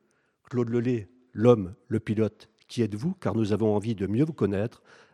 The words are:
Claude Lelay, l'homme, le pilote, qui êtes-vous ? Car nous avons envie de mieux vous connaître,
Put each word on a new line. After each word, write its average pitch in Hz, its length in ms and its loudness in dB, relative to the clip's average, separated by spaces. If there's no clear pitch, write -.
Claude 120 220 -2
Lelay, 117 360 -2
l'homme, 107 400 4
le 107 120 -2
pilote, 107 480 -2
qui - 140 -6
êtes-vous ? 113 400 -2
Car 113 140 -2
nous 107 180 0
avons 107 240 2
envie 107 180 -2
de 95 120 -4
mieux 110 180 2
vous 156 80 -6
connaître, 101 500 -2